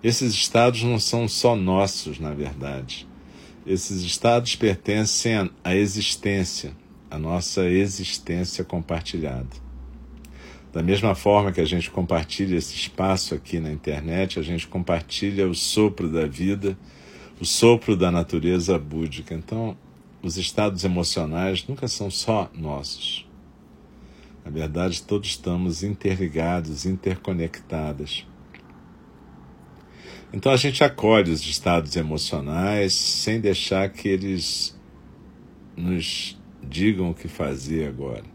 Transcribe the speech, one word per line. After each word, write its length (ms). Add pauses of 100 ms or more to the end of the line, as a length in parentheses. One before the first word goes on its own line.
Esses 320
estados 480
não 160
são 280
só 280
nossos, 640
na 140
verdade. 720 (560)
Esses 380
estados 540
pertencem 800
à, 140 (140)
à 120
existência, 960 (400)
à 80
nossa 500
existência 920
compartilhada. 1080 (1040)
Da 80
mesma 320
forma 380
que 100
a 40
gente 260
compartilha 680
esse 160
espaço 600
aqui 240
na 120
internet, 680
a 20
gente 260
compartilha 800
o 60
sopro 560
da 160
vida, 500 (640)
o 60
sopro 500
da 140
natureza 680
búdica. 560
Então, 420 (440)
os 160
estados 460
emocionais 840
nunca 200
são 240
só 420
nossos. 720 (1160)
Na 80
verdade, 520
todos 260
estamos 540
interligados, 1040
interconectados. 1400 (2000)
Então 180
a 60
gente 260
acolhe 480
os 100
estados 540
emocionais 1000
sem 460
deixar 500
que 180
eles 720 (960)
nos 640 (240)
digam 480
o 20
que 140
fazer 600
agora. 360 (120)